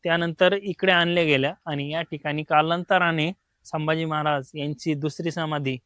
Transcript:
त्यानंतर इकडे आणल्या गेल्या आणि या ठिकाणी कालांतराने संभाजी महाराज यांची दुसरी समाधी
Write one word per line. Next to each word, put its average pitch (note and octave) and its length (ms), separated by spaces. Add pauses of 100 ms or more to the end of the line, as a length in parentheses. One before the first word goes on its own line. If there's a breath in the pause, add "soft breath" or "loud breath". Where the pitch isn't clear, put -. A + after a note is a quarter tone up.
त्यानंतर E3+ 500
इकडे G3 380
आणल्या F3 320
गेल्या D3 300 (120)
आणि D3 260
या E3 100
ठिकाणी D3+ 420
कालांतराने E3 880 (320)
संभाजी D#3+ 420
महाराज D3+ 500
यांची D3+ 380
दुसरी D3+ 380
समाधी D3 540